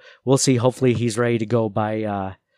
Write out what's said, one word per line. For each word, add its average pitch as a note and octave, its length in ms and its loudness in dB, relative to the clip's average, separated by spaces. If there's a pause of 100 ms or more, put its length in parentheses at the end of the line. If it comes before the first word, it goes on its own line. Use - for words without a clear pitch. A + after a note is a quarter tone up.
(260)
we'll C3+ 120 4
see. C3 200 2
Hopefully B2 360 2
he's A2 240 -2
ready A#2+ 200 0
to G#2+ 80 -4
go A2+ 240 0
by, G#2+ 340 -4
uh, G2 300 -4 (240)